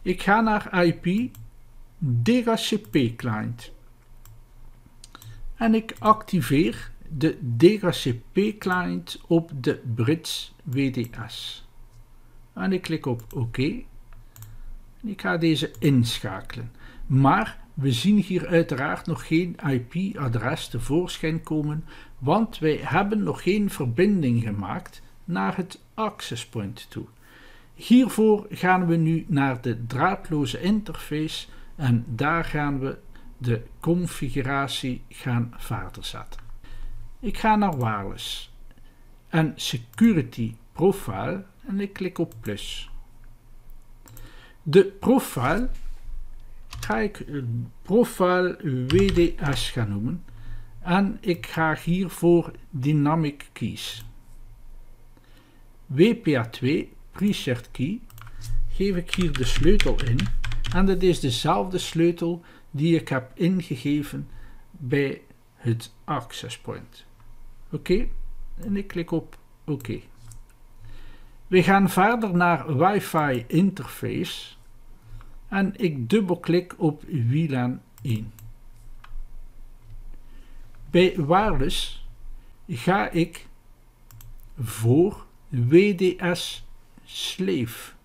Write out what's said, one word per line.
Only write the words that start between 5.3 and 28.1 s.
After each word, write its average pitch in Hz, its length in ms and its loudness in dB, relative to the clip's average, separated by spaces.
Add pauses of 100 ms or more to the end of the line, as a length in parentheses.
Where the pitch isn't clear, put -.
En 226 180 4
ik 220 260 0
activeer 170 920 2 (160)
de 151 300 0 (200)
D 196 240 8
H 180 80 2
C 131 240 0 (180)
P 208 280 0
client 180 680 -2
op 165 280 4
de 135 260 0 (140)
bridge 139 560 0 (120)
W 127 140 -4 (140)
D 120 160 -2 (200)
S. - 400 -12 (880)
En 190 200 0
ik 185 80 0
klik 160 240 -4
op 120 280 -4
oké. 135 480 -2 (1200)
En 226 60 -10
ik 202 140 -8
ga 180 160 0
deze 160 420 2
inschakelen. 117 920 0 (340)
Maar 139 580 4 (100)
we 135 180 0
zien 185 260 4
hier 185 300 0
uiteraard 165 580 2
nog 156 220 -4
geen 170 280 2 (100)
I 131 140 2
P-adres 131 880 -2
tevoorschijn 160 760 -2
komen, 151 420 -2 (320)
want 190 420 0
wij 156 160 2
hebben 202 480 0
nog 156 200 -4
geen 202 260 2
verbinding 139 720 2
gemaakt 107 600 -6 (220)
naar 190 340 -2
het 185 220 -8 (140)
access 208 540 -6
point 101 420 -10
toe. - 160 -10 (680)
Hiervoor 220 760 4